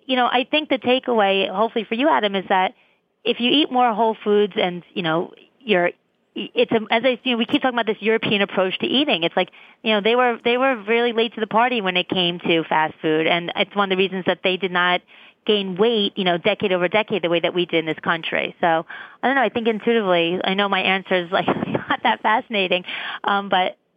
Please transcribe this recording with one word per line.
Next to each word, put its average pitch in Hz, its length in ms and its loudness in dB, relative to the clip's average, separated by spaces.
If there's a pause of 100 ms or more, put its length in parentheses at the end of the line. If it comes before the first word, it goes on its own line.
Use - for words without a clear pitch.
you 262 100 0
know, 247 100 2
I 254 240 0
think 302 180 -2
the 262 100 0
takeaway, 220 720 0
hopefully 214 360 -2
for 233 100 -6
you, 262 140 0
Adam, 214 260 0
is 185 140 -4
that 190 260 2 (500)
if 240 140 -2
you 240 120 0
eat 285 200 2
more 247 240 2
whole 220 300 0
foods 208 320 2
and, 175 260 -2 (120)
you 190 80 -4
know, 165 300 -2 (280)
you're, 180 300 2 (440)
it's 226 380 -2
a, 226 80 2 (100)
as 233 140 2
I, 254 180 0
you 254 100 -2
know, 226 40 0
we 233 80 0
keep 285 160 0
talking 240 180 -2
about 220 80 -2
this 214 140 -4
European 220 400 0
approach 190 380 0
to - 80 -4
eating. 247 360 0
It's 165 140 -2
like, 185 140 0 (320)
you 220 100 0
know, 214 80 2
they 226 160 2
were, 247 260 2
they 240 140 2
were 254 260 0
really 233 300 0
late 226 220 -2
to 220 60 -8
the 220 60 -2
party 233 360 0
when 180 140 0
it 180 120 0
came 175 320 0
to 165 240 2
fast 156 380 0
food, 160 240 0
and 170 280 0
it's 196 220 -4
one 196 160 0
of 185 40 2
the 185 60 2
reasons 185 240 -2
that 180 160 0
they 185 140 0
did 180 160 -4
not 180 300 2 (440)
gain 196 300 0
weight, 214 400 2
you 196 80 -2
know, 175 140 2
decade 196 340 0
over 180 160 0
decade 214 340 0
the 170 80 -2
way 170 100 2
that 170 140 -2
we 175 120 0
did 165 140 0
in 160 60 -6
this 156 160 -4
country. - 580 -4
So, 165 260 2 (360)
I 240 40 0
don't 262 100 2
know, 262 60 2
I 214 60 2
think 226 200 -2
intuitively, 190 760 2
I 190 120 0
know 202 140 0
my 190 120 0
answer 190 340 0
is, 175 180 -2
like, 190 140 0
<laughs> - 200 -2
not - 380 -4
that - 180 0
fascinating, 196 640 -2 (400)
um, 202 240 -2
but 190 280 0 (200)